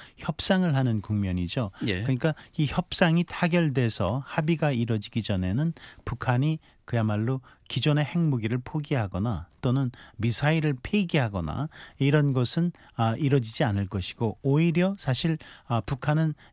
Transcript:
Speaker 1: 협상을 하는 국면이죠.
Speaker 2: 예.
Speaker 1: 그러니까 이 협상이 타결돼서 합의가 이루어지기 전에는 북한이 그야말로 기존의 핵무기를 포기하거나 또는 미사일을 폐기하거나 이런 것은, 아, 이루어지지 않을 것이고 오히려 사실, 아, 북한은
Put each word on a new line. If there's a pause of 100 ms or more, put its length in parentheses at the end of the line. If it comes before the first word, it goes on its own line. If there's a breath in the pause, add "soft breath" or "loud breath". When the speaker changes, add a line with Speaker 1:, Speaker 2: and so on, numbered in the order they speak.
(180 loud breath)
Speaker 1:
협상을
하는
국면이죠. (160)
Speaker 2:
예.
Speaker 1:
그러니까 (240 loud breath)
이
협상이
타결돼서
합의가
이루어지기
전에는 (320 loud breath)
북한이 (260 soft breath)
그야말로 (260 soft breath)
기존의
핵무기를
포기하거나 (140)
또는 (260 loud breath)
미사일을
폐기하거나 (300 loud breath)
이런
것은, (240 loud breath)
아,
이루어지지
않을
것이고
오히려
사실, (300 loud breath)
아,
북한은 (200 loud breath)